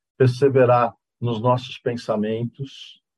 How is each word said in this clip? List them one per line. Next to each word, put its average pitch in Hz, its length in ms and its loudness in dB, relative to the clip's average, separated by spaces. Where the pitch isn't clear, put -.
perseverar 127 800 2
nos 117 200 -4
nossos 123 380 -2
pensamentos, 117 1200 -6